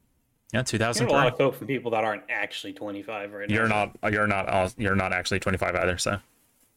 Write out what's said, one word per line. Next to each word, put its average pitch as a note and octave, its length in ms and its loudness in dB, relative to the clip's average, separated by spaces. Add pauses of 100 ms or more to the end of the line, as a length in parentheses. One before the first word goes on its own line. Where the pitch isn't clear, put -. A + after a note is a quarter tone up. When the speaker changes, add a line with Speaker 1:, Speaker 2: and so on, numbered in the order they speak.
(540)
Speaker 1:
yeah, A2+ 60 0
Speaker 2:
I B2+ 40 2
get - 40 -8
a - 0 -
lot - 0 -
Speaker 1:
two A2+ 100 0
thousand A#2+ 320 2
three. C#3 80 4 (100)
Speaker 2:
of A#2+ 100 -2
coke C#3 180 4
from G#2+ 120 -12
people A#2+ 240 -4
that A2 120 2
aren't G#2 260 -2
actually G#2 440 -6
twenty-five G2+ 600 -10
right G2+ 160 -8
Speaker 1:
You're A2 180 2
Speaker 2:
now. G#2 240 2 (100)
Speaker 1:
not, G#2+ 120 0
you're G#2 140 2
not, G2 220 0
uh, F#2 280 2
you're G2 180 2
not F#2+ 180 2
actually F2+ 260 0
twenty-five F2+ 360 0
either, F2+ 220 2
so. - 220 -2 (580)